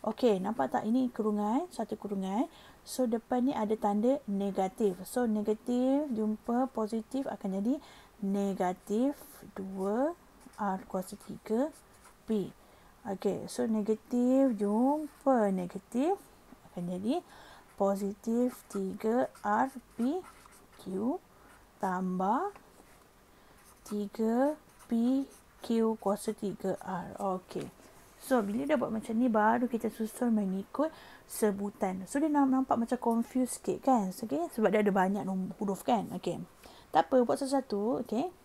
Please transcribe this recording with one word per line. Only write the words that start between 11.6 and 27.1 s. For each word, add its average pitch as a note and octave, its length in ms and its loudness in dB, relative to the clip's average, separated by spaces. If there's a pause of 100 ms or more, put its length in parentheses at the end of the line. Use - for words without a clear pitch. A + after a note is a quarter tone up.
P. G#3 180 0 (640)
Okey, G3 400 -4
so B3 160 -2
negatif A#3+ 880 2
jumpa A#3+ 960 2
negatif G3 640 -2 (560)
akan F3 140 -6 (100)
jadi A3+ 320 -2 (480)
positif G#3 800 0 (160)
tiga G#3 560 0 (160)
R A3 320 0 (240)
P D4 240 0 (560)
Q G#3+ 400 -4 (640)
tambah F#3+ 720 0 (1300)
tiga A3+ 720 0 (320)
P B3+ 400 2 (320)
Q A3+ 400 0
kuasa G3+ 320 -2
tiga F#3+ 480 -4
R. F3+ 400 -8 (240)